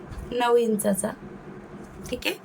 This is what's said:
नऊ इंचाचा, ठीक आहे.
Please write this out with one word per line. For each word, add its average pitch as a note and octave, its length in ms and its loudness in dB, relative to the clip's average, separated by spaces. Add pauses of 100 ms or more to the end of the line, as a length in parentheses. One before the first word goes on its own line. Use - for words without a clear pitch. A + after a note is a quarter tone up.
(320)
नऊ A#3+ 260 4
इंचाचा, G#3 520 4 (1000)
ठीक - 180 -4
आहे. F#3 160 0